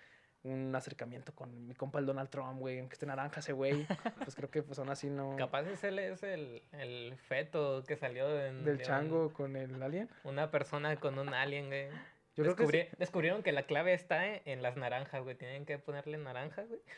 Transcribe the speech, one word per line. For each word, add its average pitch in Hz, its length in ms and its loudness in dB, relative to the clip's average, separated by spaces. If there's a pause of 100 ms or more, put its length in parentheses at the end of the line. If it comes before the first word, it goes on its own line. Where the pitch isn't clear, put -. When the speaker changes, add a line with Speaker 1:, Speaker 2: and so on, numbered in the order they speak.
(420)
Speaker 1:
un 131 320 -2
acercamiento 127 600 -6
con 120 320 -12
mi 127 80 -10
compa 139 240 -2
el 139 60 2
Donald 135 240 0
Trump, 131 300 -6
güey. 127 200 -4
Aunque 127 140 -8
esté - 140 -8
naranja 143 340 -4
ese - 120 -2
güey. 139 340 2
Speaker 2:
<laughs> 220 440 -2
Speaker 1:
Pues - 40 -10
creo - 140 -6
que, 151 140 0
pues, 139 160 -8
aún 135 100 -2
así 135 200 -2
no. 139 280 -2
Speaker 2:
Capaz 135 260 0
es 185 200 -6
él, 196 160 0
es 190 240 -4
el, 151 380 -6 (100)
el 123 460 -8
feto 139 720 0
que 151 100 0
salió 127 300 0
de, 139 260 2
Speaker 1:
¿Del 131 100 -6
Speaker 2:
de 151 100 6
un 139 60 0
Speaker 1:
chango 151 540 4
con 135 220 -2
el 131 260 -4
alien? 170 260 -2 (160)
Speaker 2:
Una 139 280 0
persona 147 480 2
con 135 200 0
un 139 140 0
alien, 139 340 2
güey. 139 200 -2 (500)
Speaker 1:
Yo 151 60 6
creo 175 120 6
que - 80 6
Speaker 2:
Descubri-, 156 280 6
Speaker 1:
sí. - 80 -14
Speaker 2:
descubrieron 180 440 4
que - 80 4
la 139 120 4
clave 160 300 4
está 175 340 2
en, 208 180 -4
en 131 160 -4
las 123 160 0
naranjas, 131 460 -2
güey. 127 120 -6
Tienen 135 300 -8
que 143 140 -4
ponerle 143 400 -6
naranja, 139 440 -6
güey. 233 160 -10 (180)